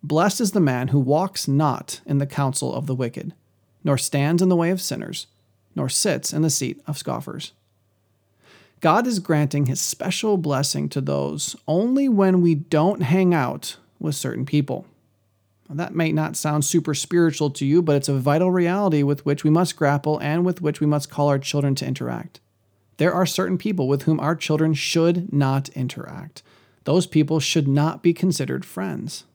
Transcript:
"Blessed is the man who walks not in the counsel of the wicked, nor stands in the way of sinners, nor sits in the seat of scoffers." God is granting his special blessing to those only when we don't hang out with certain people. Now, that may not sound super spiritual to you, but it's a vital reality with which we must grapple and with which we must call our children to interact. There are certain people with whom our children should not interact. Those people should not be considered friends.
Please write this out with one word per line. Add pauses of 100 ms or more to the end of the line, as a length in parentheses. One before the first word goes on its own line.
"Blessed
is
the
man
who
walks
not
in
the
counsel
of
the
wicked, (480)
nor
stands
in
the
way
of
sinners, (460)
nor
sits
in
the
seat
of
scoffers." (1300)
God
is
granting
his
special
blessing
to
those (120)
only
when
we
don't
hang
out (220)
with
certain
people. (840)
Now,
that
may
not
sound
super
spiritual
to
you,
but
it's
a
vital
reality
with
which
we
must
grapple
and
with
which
we
must
call
our
children
to
interact. (580)
There
are
certain
people
with
whom
our
children
should
not
interact. (440)
Those
people
should
not
be
considered
friends.